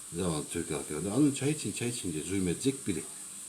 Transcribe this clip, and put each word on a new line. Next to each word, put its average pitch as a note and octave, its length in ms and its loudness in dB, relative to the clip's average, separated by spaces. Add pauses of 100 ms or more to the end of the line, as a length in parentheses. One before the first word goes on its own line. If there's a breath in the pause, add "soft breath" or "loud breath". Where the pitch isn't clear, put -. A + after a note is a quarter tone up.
(140)
zavallı E2 360 0
Türk D#2 220 -2
halkına D2+ 340 -2
da, G2 60 0
"Alın C#3 200 6
çay C3+ 200 2
için, D3+ 200 -2
çay A#2+ 180 0
için." F#2 240 -4
diye D2+ 100 -2
zulmedecek F#2+ 640 2
biri. D#2+ 160 0 (460)